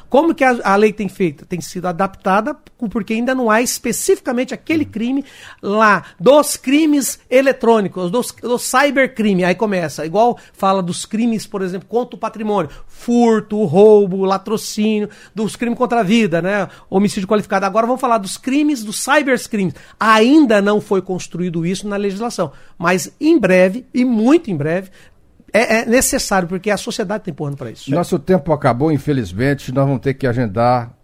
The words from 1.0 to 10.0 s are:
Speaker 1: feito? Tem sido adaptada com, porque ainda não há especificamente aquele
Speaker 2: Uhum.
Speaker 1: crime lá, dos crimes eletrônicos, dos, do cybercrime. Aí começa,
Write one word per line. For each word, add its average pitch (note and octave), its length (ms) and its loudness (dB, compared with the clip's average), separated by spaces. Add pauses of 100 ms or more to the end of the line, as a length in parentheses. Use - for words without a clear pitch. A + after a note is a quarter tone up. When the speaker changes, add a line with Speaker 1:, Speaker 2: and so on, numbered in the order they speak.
Speaker 1:
feito? E3+ 380 -4
Tem F3 140 -8
sido F3 260 -10
adaptada G3 680 -2 (220)
com, A#3+ 100 -6
porque G#3+ 280 -4
ainda A#3+ 200 -2
não B3 160 0
há A3 120 4
especificamente B3+ 880 -2
aquele D#4 320 -4
Speaker 2:
Uhum. - 60 -10
Speaker 1:
crime B3 340 -4 (380)
lá, G#3 400 2 (180)
dos C4+ 380 4
crimes D4 600 0 (120)
eletrônicos, A3+ 800 2
dos, A#3 200 -4 (120)
do A#3+ 160 -2
cybercrime. B3+ 840 0
Aí F3+ 120 0
começa, F3+ 500 -4